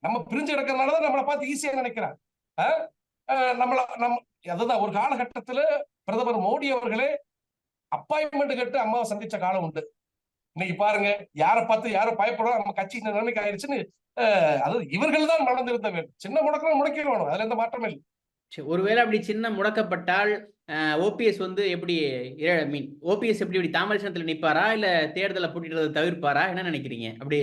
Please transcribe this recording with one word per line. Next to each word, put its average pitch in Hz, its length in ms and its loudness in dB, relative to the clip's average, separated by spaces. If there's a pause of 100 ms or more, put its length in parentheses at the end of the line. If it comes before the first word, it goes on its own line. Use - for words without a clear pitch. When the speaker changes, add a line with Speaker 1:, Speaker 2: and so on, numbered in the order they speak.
Speaker 1:
நம்ம 226 180 -2
பிரிஞ்சு 285 300 -4
கிடக்கிறதுனாலதான் 277 560 0
நம்மளை 277 180 2
பார்த்து 285 220 -2
ஈஸியா 285 280 -4
நினைக்கிறான். 240 420 -4 (420)
அஹ், 294 240 2 (460)
அஹ், 254 260 2
நம்மள, 247 240 2 (180)
நம்-, 240 240 0 (280)
அதுதான் 208 320 0
ஒரு 202 120 0
காலகட்டத்துல 247 680 -2 (420)
பிரதமர் 226 360 0
மோடி 269 300 0
அவர்களே 240 380 0 (840)
அப்பாயின்மெண்ட் 285 640 0
கேட்டு 247 240 -2
அம்மாவை 226 280 0
சந்திச்ச 208 320 -6
காலம் 185 240 0
உண்டு. 156 200 -4 (760)
இன்னைக்கு 175 200 -4
பாருங்க, 202 320 2 (240)
யாரை 180 320 4
பார்த்து 226 260 2
யாரும் 208 280 0
பயப்படுறோம், 226 400 0
நம்ம - 140 -4
கட்சி 196 240 -6
இந்த 214 140 -6
நிலைமைக்கு 214 320 -2
ஆயிடுச்சுன்னு, 208 360 -4 (380)
அஹ், 185 420 4
அதாவது 196 320 0
இவர்கள் 294 360 2
தான் 320 160 4
மனம் 254 220 2
திருந்த 226 260 -2
வேண்டும். 165 260 -6
சின்ன 226 240 -6
முடக்கம் 302 380 2
முடக்கிடுவானோ, 285 480 0
அதுல 185 180 0
எந்த 226 100 -2
மாற்றமும் 226 340 -2
இல்லை. 143 120 -10 (520)
Speaker 2:
சரி, 143 140 -10
ஒருவேளை 190 340 4
அப்படி 220 220 4
சின்னம் 220 340 -4
முடக்கப்பட்டால், 196 760 0 (360)
அஹ், 156 300 0
ஓ 180 160 4
பி 233 100 -2
எஸ் 175 140 4
வந்து 185 320 -2
எப்படி, 175 240 -2 (440)
ஏ-, 165 160 2
I 156 120 2
mean, 143 200 -4 (140)
ஓ 190 180 0
பி 233 100 -2
எஸ் 214 120 2
எப்படி, 185 180 -2
இப்படி 170 140 0
தாமரை 196 260 0
சின்னத்துல 175 300 -6
நிப்பாரா, 160 440 2
இல்ல 214 160 0 (180)
தேர்தலை 180 420 -2
போட்டியிடுறதை 160 440 -4
தவிர்ப்பாரா? 151 560 2
என்ன 185 140 -4
நினைக்கிறீங்க? 127 500 -6
அப்படி 139 300 -2